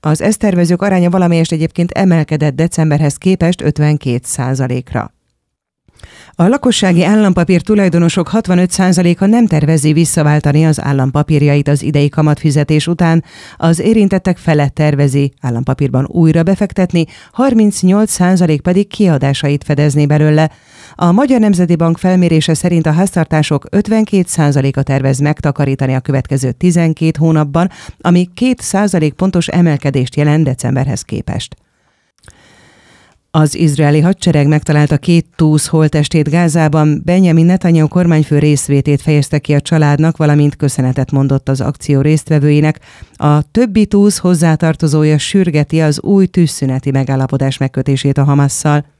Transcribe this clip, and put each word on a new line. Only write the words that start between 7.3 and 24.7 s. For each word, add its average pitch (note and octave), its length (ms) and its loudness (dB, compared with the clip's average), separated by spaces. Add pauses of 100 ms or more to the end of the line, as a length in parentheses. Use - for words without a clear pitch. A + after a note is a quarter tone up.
tulajdonosok F3 680 0
hatvanöt F#3 420 0
százaléka F3+ 560 0
nem A#3 200 2
tervezi D#3 460 0
visszaváltani D3+ 720 2
az D#3 140 2
állampapírjait C#3+ 880 0
az C#3+ 140 0
idei C#3+ 260 0
kamatfizetés D3+ 800 0
után, E3 380 0 (320)
az E3 220 0
érintettek G3 600 0
fele D3+ 300 0
tervezi C#3 720 0
állampapírban B2+ 720 -2
újra E3 320 2
befektetni, F3+ 600 -2 (280)
harmincnyolc G#3+ 800 2
százalék F3+ 500 0
pedig F#3 280 0
kiadásait C#3+ 760 -2
fedezné D3 420 0
belőle. D3+ 440 2 (440)
A F3 180 0
Magyar B3 280 2
Nemzeti F3+ 360 2
Bank E3 220 0
felmérése E3+ 560 2
szerint E3+ 320 -2
a D#3 60 0
háztartások D#3 760 -2
ötvenkét G#3 580 0
százaléka C#3 540 0